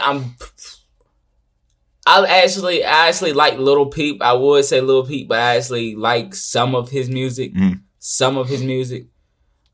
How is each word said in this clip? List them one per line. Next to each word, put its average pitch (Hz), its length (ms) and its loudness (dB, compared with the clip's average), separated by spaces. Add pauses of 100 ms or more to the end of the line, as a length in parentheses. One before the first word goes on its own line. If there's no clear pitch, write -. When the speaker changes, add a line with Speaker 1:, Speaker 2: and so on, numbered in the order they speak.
Speaker 1:
I'm, 131 340 -4 (1700)
I 190 200 6 (160)
actually, 180 420 0
I 160 240 4
actually 170 240 0
like 139 260 2
Lil 139 280 4
Peep. 147 360 -6
I 120 120 4
would 139 300 4
say 135 160 2
Lil 131 260 2
Peep, 139 220 -10
but 117 100 0
I 120 180 2
actually 120 380 -4
like 113 400 -2
some 127 400 -4
of 123 160 -4
his 131 180 -6
music. 131 460 -6
Speaker 2:
Mm. 92 260 0 (180)
Speaker 1:
Some 135 380 -2
of 127 120 -4
his 131 140 -4
music. 127 440 -6 (680)